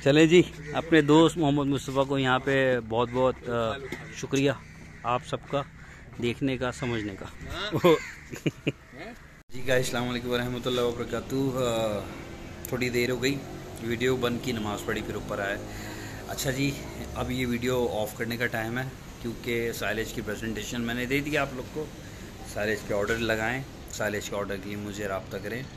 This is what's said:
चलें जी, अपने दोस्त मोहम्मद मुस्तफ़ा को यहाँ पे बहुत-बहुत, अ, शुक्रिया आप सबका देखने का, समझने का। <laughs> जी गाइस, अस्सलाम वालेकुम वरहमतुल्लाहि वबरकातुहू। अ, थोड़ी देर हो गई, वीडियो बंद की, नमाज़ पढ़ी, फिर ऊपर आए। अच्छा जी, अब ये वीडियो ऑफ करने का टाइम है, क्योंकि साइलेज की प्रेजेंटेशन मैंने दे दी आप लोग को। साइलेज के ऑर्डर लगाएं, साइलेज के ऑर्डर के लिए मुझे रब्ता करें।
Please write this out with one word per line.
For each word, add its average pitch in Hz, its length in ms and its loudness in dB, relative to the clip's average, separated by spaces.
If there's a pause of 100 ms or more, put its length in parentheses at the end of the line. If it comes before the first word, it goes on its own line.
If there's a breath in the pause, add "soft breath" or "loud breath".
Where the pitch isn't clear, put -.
चलें 151 260 8
जी, 170 160 10 (300)
अपने 156 260 6
दोस्त 156 360 8
मोहम्मद 143 300 4
मुस्तफ़ा 139 360 2
को 139 140 2
यहाँ 131 220 6
पे 131 400 4
बहुत-बहुत, 120 560 2
अ, 117 420 -2 (400)
शुक्रिया 135 420 2 (460)
आप 123 180 0
सबका 139 420 -4 (560 loud breath)
देखने 120 360 0
का, 123 140 -2
समझने 113 520 -4
का। - 20 -10
<laughs> - 1500 0 (800)
जी 131 120 -4
गाइस, 127 220 4
अस्सलाम 123 220 -2
वालेकुम 123 240 -2
वरहमतुल्लाहि 123 560 0
वबरकातुहू। 120 640 -2
अ, 113 540 0 (680)
थोड़ी 123 180 0
देर 120 220 2
हो 127 60 0
गई, 135 200 2 (460)
वीडियो 120 340 2
बंद 117 240 0
की, 127 120 -2
नमाज़ 107 320 -4
पढ़ी, 107 160 -2
फिर 104 140 -4
ऊपर 104 240 -4
आए। 101 200 0 (720 loud breath)
अच्छा - 220 -2
जी, 135 220 0 (420)
अब 120 160 -2
ये 127 140 0
वीडियो 120 420 2
ऑफ 104 300 -2
करने 117 200 -4
का 120 80 0
टाइम 113 320 -2
है, 131 140 -4 (300)
क्योंकि 117 520 -2
साइलेज 110 380 -2
की 123 100 -6
प्रेजेंटेशन 107 600 -4
मैंने 120 240 -2
दे 139 160 0
दी 147 140 -2
आप 139 200 0
लोग 127 100 -8
को। 151 220 -8 (680 loud breath)
साइलेज 107 320 0
के 113 60 0
ऑर्डर 104 240 2
लगाएं, 113 480 0 (260)
साइलेज 104 380 -2
के 110 60 -6
ऑर्डर 101 220 -2
के 95 100 -8
लिए 104 100 -6
मुझे 104 300 -6
रब्ता 98 300 -4
करें। 107 280 -6 (120)